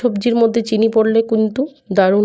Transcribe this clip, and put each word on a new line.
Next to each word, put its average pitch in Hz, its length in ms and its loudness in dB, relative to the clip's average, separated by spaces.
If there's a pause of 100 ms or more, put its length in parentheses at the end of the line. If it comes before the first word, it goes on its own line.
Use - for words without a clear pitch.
সবজির 226 360 -2
মধ্যে 226 260 0
চিনি 220 260 0
পড়লে 220 320 2 (100)
কিন্তু 220 320 0 (300)
দারুণ 196 320 2